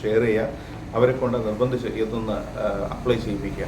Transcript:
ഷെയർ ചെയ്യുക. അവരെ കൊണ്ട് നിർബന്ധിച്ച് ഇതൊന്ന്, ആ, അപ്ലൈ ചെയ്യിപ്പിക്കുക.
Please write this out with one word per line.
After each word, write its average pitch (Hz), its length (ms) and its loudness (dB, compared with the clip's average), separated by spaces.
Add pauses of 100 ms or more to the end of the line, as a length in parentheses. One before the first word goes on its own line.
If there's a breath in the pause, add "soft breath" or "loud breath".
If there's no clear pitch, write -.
ഷെയർ 110 180 4
ചെയ്യുക. 110 260 4 (460 loud breath)
അവരെ 123 180 6
കൊണ്ട് 123 260 0
നിർബന്ധിച്ച് 120 500 0
ഇതൊന്ന്, 110 460 -2
ആ, 101 600 -2
അപ്ലൈ 123 220 2
ചെയ്യിപ്പിക്കുക. 98 520 -4